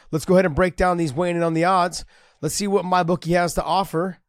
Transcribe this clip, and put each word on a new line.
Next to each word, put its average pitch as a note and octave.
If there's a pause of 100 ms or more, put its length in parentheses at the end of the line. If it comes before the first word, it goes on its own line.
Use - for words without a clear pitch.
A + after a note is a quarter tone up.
(120)
let's D#3+
go F#3
ahead F#3
and D#3+
break F3+
down F3+
these D#3+
weighing F3
in E3+
on E3
the D#3+
odds. F3+ (380)
Let's D#3
see G3+
what G3
my F3+
bookie E3
has F3
to F3+
offer. F3 (120)